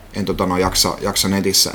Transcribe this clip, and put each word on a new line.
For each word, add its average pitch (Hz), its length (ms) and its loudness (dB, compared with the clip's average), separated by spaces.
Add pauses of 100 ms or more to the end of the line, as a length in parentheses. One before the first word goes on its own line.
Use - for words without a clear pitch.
(140)
en 101 100 -2
tota 95 220 0
noin 90 160 2
jaksa, 92 380 2
jaksa 101 280 -2
netissä, 95 460 2